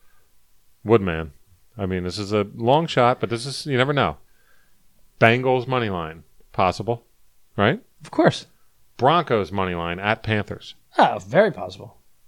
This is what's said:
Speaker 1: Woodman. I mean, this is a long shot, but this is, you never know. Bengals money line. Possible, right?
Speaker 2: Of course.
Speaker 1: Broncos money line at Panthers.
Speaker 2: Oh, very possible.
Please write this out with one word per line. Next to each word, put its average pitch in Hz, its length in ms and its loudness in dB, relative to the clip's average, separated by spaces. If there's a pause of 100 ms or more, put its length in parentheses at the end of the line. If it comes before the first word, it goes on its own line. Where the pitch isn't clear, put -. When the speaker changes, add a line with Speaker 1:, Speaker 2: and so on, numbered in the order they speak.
(840)
Speaker 1:
Woodman. 90 480 2 (460)
I 101 80 -4
mean, 92 180 -4
this 90 140 -6
is 101 140 -6
a 104 220 0
long 127 320 2
shot, 123 340 2
but - 100 -4
this 117 160 -4
is, 135 200 -10
you 139 100 -2
never 131 160 2
know. 110 240 0 (1040)
Bengals 127 460 4
money 123 240 -2
line. 82 340 -8 (280)
Possible, 101 520 -2 (520)
right? 196 240 2 (220)
Speaker 2:
Of - 80 -20
course. - 360 2 (500)
Speaker 1:
Broncos 127 560 0
money 92 220 -2
line 85 240 -4
at 104 240 -2
Panthers. - 520 -6 (220)
Speaker 2:
Oh, 127 300 2
very 175 260 4
possible. 92 460 -14 (300)